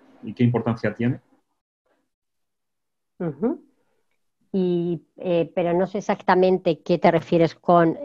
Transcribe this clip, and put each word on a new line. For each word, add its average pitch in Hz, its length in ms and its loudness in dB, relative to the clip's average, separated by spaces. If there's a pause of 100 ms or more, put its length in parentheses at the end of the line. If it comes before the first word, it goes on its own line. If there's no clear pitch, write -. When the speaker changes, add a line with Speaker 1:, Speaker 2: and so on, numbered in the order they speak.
(240)
Speaker 1:
y 107 100 -12
qué 123 100 0
importancia 117 520 -2
tiene?". 120 240 -4 (2000)
Speaker 2:
Ujú. 175 440 -6 (880)
Y, 175 480 -2 (160)
eh, 170 360 -2
pero 170 200 -2
no 185 140 0
sé 202 120 -8
exactamente 185 840 0
qué 175 160 0
te 175 140 4
refieres 165 440 2
con 170 500 2